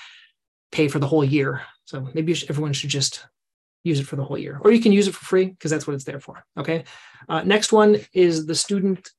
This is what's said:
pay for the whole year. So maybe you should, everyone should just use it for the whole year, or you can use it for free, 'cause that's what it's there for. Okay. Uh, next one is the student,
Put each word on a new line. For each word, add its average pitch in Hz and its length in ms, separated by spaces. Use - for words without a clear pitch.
pay 156 160
for 139 140
the 139 80
whole 156 160
year. 135 380
So 131 280
maybe 165 160
you 165 60
should, - 120
everyone 151 240
should 139 180
just - 360
use 156 160
it 139 80
for - 80
the 139 80
whole 143 160
year, 143 240
or 208 80
you 233 100
can 226 120
use 196 160
it 180 60
for - 100
free, 185 340
'cause 151 140
that's 151 160
what 147 60
it's 139 100
there 139 160
for. - 240
Okay. 165 280
Uh, 160 140
next 202 300
one 214 240
is 170 340
the 160 80
student, 190 640